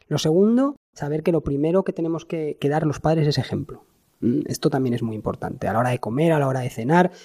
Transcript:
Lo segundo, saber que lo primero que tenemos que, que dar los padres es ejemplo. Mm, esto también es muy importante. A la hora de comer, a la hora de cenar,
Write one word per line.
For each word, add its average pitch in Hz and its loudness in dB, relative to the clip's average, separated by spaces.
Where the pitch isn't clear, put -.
Lo 147 -2
segundo, 226 4
saber 151 -4
que 180 2
lo 156 2
primero 156 2
que 190 -4
tenemos 160 -4
que, 156 -6
que 143 -2
dar 156 0
los 143 -2
padres 156 2
es 143 2
ejemplo. - -6
Mm, 123 2
esto - -2
también 131 0
es 117 -4
muy 110 -4
importante. - -6
A 98 -2
la 110 2
hora 123 0
de 127 -2
comer, 151 0
a 151 2
la 139 0
hora 131 -2
de 123 -6
cenar, 170 2